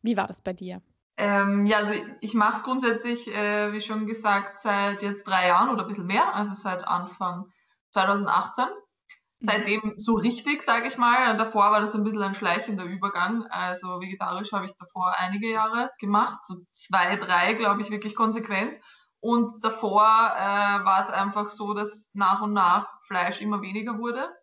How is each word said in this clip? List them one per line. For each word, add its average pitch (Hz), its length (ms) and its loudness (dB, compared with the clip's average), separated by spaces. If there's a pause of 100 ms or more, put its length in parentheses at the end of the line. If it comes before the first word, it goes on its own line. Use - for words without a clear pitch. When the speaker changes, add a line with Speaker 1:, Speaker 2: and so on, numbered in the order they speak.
Speaker 1:
Wie 226 140 0
war 202 120 0
das - 140 -14
bei 185 120 -6
dir? 180 280 -12 (360)
Speaker 2:
Ähm, 202 480 2
ja, 214 120 4
also 208 140 0
ich, - 120 -4 (180)
ich 220 120 -8
mach's 220 300 2
grundsätzlich, 240 720 -2
äh, 208 400 0
wie 214 80 -6
schon 214 260 -4
gesagt, 208 500 -2
seit 202 440 0
jetzt 202 260 -6
drei 185 200 2
Jahren 190 220 6
oder 208 120 -2
ein 180 80 -6
bisschen 202 180 -6
mehr, 254 260 2
also 208 200 -2
seit 185 340 -6
Anfang 180 640 -4 (380)
zweitausendachtzehn. 202 760 2 (760)
Speaker 1:
Mhm. 226 40 -8
Speaker 2:
Seitdem 208 520 0
so 233 180 2
richtig, 240 480 0
sag 233 220 2
ich 262 120 -6
mal. 240 400 4
Davor 214 340 4
war 208 100 6
das 214 140 -2
ein 208 80 0
bisschen 214 180 -2
ein 196 120 -2
schleichender 196 520 -2
Übergang. 190 640 -2
Also 180 520 -6
vegetarisch 190 500 -8
habe 196 140 -4
ich 190 120 -12
davor 180 400 -4
einige 202 320 -2
Jahre 220 500 0
gemacht, 208 460 0
so 180 100 -12 (180)
zwei, 185 420 0
drei, 185 380 2
glaub 214 260 0
ich, 202 100 -6
wirklich 214 260 -6
konsequent. 220 580 -2 (480)
Und 233 420 0
davor, 214 400 4
äh, 202 840 4
war 196 160 6
es 196 80 -4
einfach 202 400 -2
so, 208 240 -6
dass 208 400 -8
nach 196 280 2
und 208 120 -2
nach 190 340 4 (160)
Fleisch 185 380 -2
immer 208 200 -2
weniger 208 360 -8
wurde. 240 320 -6 (140)